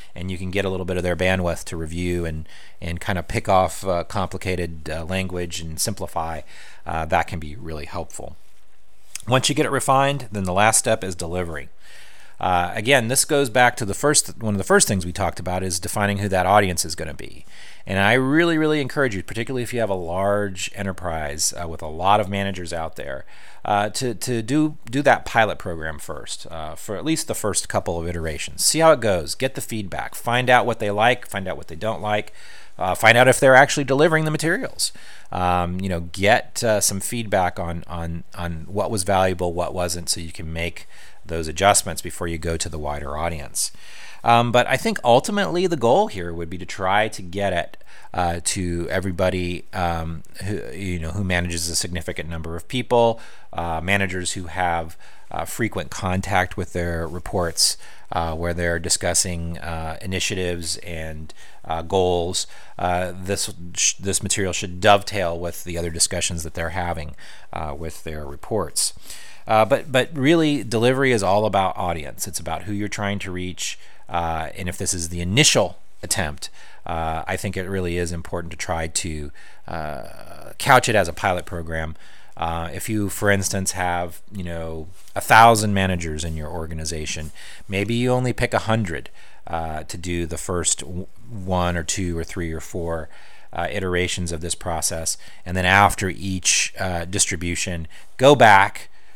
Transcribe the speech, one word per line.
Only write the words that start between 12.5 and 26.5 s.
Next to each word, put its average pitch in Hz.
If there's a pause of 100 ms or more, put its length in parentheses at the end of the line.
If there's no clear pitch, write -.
again, 113
this 127
goes 143
back 120
to 113
the 98
first, 143
one 110
of 101
the 92
first 196
things 92
we 87
talked 87
about 90
is 87
defining 101
who 101
that 92
audience 95
is 80
gonna 78
be. - (400)
And 98
I 104
really, 151
really 156
encourage 127
you, 90
particularly 120
if 110
you 120
have 110
a 98
large 95
enterprise, 80
uh, 85
with 78
a 82
lot 90
of 95
managers 95
out 80
there, 67 (400)
uh, 104
to, 123
to 117
do, 151 (140)
do 139
that 123
pilot 107
program 80
first, -
uh, 80